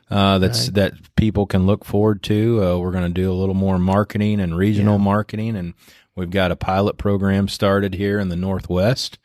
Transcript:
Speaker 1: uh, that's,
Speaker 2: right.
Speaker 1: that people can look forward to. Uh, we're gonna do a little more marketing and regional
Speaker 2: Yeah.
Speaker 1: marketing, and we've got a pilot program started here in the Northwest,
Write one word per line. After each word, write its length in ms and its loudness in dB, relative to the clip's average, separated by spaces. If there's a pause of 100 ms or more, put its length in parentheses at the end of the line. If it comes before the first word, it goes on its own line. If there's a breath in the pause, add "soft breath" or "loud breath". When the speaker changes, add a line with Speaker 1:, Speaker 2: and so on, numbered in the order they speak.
(100)
Speaker 1:
uh, 280 4
that's, 280 0
Speaker 2:
right. 80 -6
Speaker 1:
that 180 2 (240)
people 300 2
can 200 0
look 180 0
forward 400 0
to. 380 0
Uh, 160 2
we're 140 -4
gonna 160 -2
do 240 0
a 20 -2
little 200 -2
more 240 0
marketing 640 0
and 160 -4
regional 420 2
Speaker 2:
Yeah. 60 2
Speaker 1:
marketing, 520 -2
and 180 -8 (400 soft breath)
we've 160 -6
got 200 2
a 60 -2
pilot 420 -2
program 500 0
started 460 0
here 260 -2
in 80 -4
the 80 -4
Northwest, 880 -2